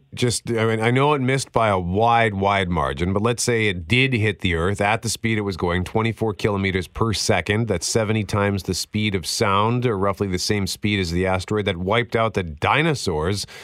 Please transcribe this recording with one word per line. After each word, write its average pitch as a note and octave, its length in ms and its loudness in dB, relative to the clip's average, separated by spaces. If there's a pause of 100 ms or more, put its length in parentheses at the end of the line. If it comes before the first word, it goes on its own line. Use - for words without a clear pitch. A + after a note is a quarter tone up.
(140)
just, A#2 360 -2
I A2 140 0
mean, A2+ 160 0
I A2+ 100 2
know C#3 240 4
it C#3+ 60 0
missed C3 320 -2
by A2+ 160 4
a G2 100 4
wide, G#2+ 560 2
wide G2 340 2
margin, E2 440 0
but G2+ 100 0
let's A#2 200 0
say A2+ 240 0
it F2+ 220 -4
did B2+ 240 4
hit G#2+ 280 0
the F2 140 0
Earth F#2 260 0
at G#2 220 0
the A2+ 60 -4
speed A2 280 -2
it G#2+ 60 -2
was G2 140 -4
going, F2 280 0
twenty-four A2 500 -2
kilometers G2 520 -2
per A2+ 260 -2
second. G#2 560 0
That's F2+ 180 -2
seventy A2 380 0
times G2+ 380 0
the F#2+ 120 -4
speed G#2+ 400 -2
of E2+ 120 -6
sound, A2+ 580 0
or A2+ 140 0
roughly G2 300 0
the F2+ 100 -2
same G2+ 280 -2
speed G#2 340 -2
as F2 100 -2
the F2+ 160 0
asteroid F#2+ 400 -2
that G2 100 0
wiped G#2 400 0
out A2+ 180 0
the G2 80 0
dinosaurs. F#2+ 1040 0 (180)